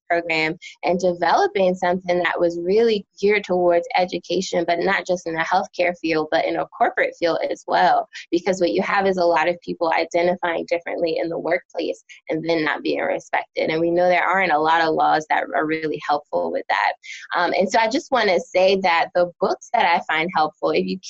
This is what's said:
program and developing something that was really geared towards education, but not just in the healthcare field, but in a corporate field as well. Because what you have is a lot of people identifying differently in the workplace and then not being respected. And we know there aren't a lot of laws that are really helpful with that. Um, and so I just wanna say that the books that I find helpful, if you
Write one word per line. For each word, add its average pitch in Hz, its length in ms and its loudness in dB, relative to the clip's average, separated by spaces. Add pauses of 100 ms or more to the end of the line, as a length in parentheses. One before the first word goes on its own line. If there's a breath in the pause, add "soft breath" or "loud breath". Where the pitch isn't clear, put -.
program 165 480 0 (280 loud breath)
and 175 160 0
developing 185 760 2
something 180 460 0
that 170 200 -2
was 170 220 0
really 214 460 2 (120)
geared 202 240 2
towards 175 520 2
education, 180 720 -2
but 170 140 0
not 180 260 0
just 180 180 -2
in 165 80 -6
the 160 60 -4
healthcare 180 600 -2
field, 156 300 0
but 160 160 0
in 165 120 -2
a 160 100 -4
corporate - 520 -2
field 160 200 0 (100)
as - 160 -6
well. 170 420 2 (220 loud breath)
Because 180 320 0
what 170 100 2
you 185 120 0
have 196 240 0
is 190 100 0
a 175 80 2
lot 165 240 4
of 175 120 -2
people 175 320 -4
identifying 170 720 0
differently 170 500 -2
in 170 100 -4
the 165 120 -6
workplace - 640 -4 (260 loud breath)
and 160 180 -4
then 165 160 0
not 147 200 -2
being 147 180 -2
respected. - 680 -4
And 160 100 0
we 170 80 2
know 175 200 2
there 175 140 2
aren't 185 280 0
a 151 80 2
lot 160 220 2
of 160 120 2
laws 151 360 2
that 139 140 0 (120)
are 156 100 0
really 156 420 -4
helpful 165 440 -2
with - 180 -6
that. - 240 0 (420 loud breath)
Um, 170 220 0
and 190 120 2
so 226 100 2
I 226 80 2
just 254 240 -4
wanna 208 280 2
say 190 420 2
that 170 340 2
the 175 240 2
books 302 340 -2
that 220 120 2
I 175 160 2 (100)
find 160 240 0
helpful, 156 360 -2
if 180 140 0
you 190 140 -6 (100)